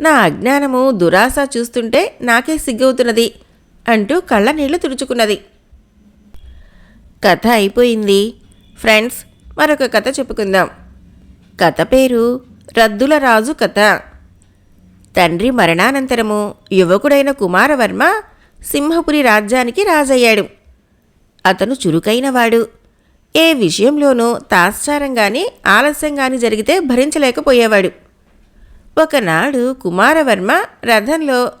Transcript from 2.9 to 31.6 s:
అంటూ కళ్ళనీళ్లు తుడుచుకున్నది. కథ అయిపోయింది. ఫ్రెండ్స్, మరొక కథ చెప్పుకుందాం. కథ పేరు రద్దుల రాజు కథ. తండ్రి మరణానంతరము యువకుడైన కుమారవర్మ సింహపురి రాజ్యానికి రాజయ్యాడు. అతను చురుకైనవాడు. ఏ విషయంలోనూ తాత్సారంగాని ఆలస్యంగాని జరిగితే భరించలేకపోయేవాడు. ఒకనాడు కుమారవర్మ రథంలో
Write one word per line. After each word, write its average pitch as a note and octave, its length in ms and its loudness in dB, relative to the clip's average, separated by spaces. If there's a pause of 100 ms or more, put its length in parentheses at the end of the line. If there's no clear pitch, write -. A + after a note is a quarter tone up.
అంటూ A3+ 320 0
కళ్ళనీళ్లు C#4 580 -2
తుడుచుకున్నది. B3 580 -4 (1900)
కథ F#3+ 240 0
అయిపోయింది. G#3+ 840 0 (460)
ఫ్రెండ్స్, A3+ 380 0 (420)
మరొక D4 240 0
కథ B3 360 -2
చెప్పుకుందాం. G3+ 500 -2 (920)
కథ D#3+ 180 0
పేరు B3+ 600 0 (360)
రద్దుల A#3 400 2
రాజు B3 360 0
కథ. G3+ 260 -4 (1400)
తండ్రి F3+ 340 0
మరణానంతరము A3 1000 -2 (200)
యువకుడైన A#3+ 580 2
కుమారవర్మ B3 880 0 (440)
సింహపురి D4+ 560 -2
రాజ్యానికి A#3+ 640 0
రాజయ్యాడు. C4 600 2 (1000)
అతను G3 300 0 (120)
చురుకైనవాడు. A#3 800 0 (680)
ఏ D#4+ 180 4
విషయంలోనూ A#3+ 840 0
తాత్సారంగాని B3 1120 -2 (180)
ఆలస్యంగాని C#4 680 0
జరిగితే A#3 420 0
భరించలేకపోయేవాడు. B3 1120 0 (1120)
ఒకనాడు B3+ 720 -2
కుమారవర్మ A3 800 0 (340)
రథంలో B3 760 -2